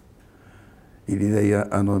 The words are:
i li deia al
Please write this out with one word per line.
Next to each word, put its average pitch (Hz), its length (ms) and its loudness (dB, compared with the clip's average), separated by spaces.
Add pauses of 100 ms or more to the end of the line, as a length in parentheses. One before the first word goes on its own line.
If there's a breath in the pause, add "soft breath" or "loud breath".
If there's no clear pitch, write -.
(1120 loud breath)
i 98 60 0
li 101 100 0
deia 104 400 2
al 101 200 0 (120)